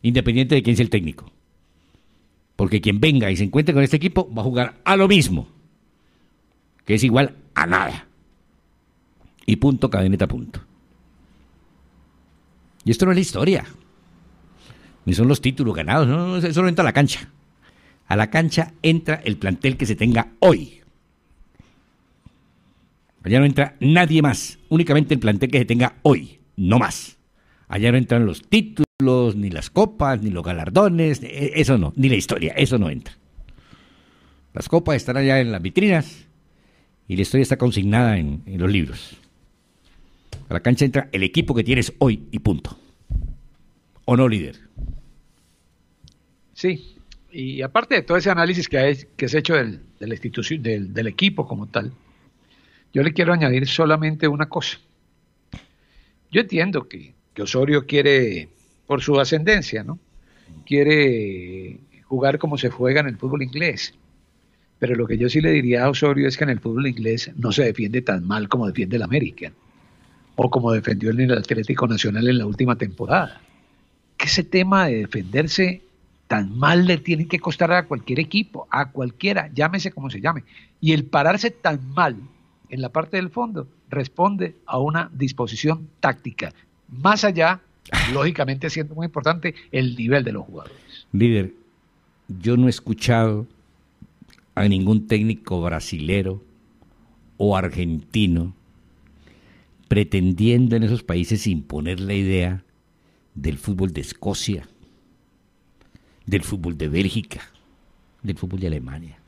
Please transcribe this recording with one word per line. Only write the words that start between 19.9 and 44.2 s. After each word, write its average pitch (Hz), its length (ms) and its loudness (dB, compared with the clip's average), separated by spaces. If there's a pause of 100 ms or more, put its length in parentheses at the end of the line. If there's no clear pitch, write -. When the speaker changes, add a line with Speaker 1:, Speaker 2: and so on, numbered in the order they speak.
Speaker 1:
tenga 117 420 2
hoy. - 420 4 (2500)
Allá 104 160 4
no 139 60 6
entra 139 360 2
nadie 160 400 4
más, - 380 0 (100)
únicamente 151 440 2
el 135 60 2
plantel 107 300 0
que 131 100 2
se 123 60 2
tenga 120 380 2
hoy, - 360 2 (160)
no 98 240 4
más. - 380 -4 (500)
Allá 107 240 2
no 123 60 4
entran 120 280 4
los - 220 -4
títulos, 131 880 2
ni 101 140 -2
las 80 200 -8
copas, 151 520 0
ni 107 80 -2
los 85 140 -4
galardones, 151 800 2
e-, - 340 -6
eso 135 220 4
no, 78 200 0
ni 131 100 2
la 127 80 4
historia, - 380 -2
eso 131 240 2
no 95 120 0
entra. - 240 -10 (1400)
Las - 160 -10
copas 165 260 2
están 123 220 -4
allá 135 240 4
en 120 100 -2
las 95 100 -6
vitrinas 170 680 0 (840)
y 90 80 -2
la 98 60 2
historia 139 200 2
está 131 140 0
consignada 107 600 2
en, 76 280 -4
en 95 160 -10
los 92 100 2
libros. 76 460 -2 (1300)
A - 60 -4
la 87 40 -4
cancha 123 240 2
entra 135 280 0
el 98 120 -2
equipo 120 320 0
que 113 80 0
tienes 123 360 0
hoy 110 320 0
y - 80 -6
punto. - 380 -2 (1300)
¿O 120 120 2
no, 131 100 4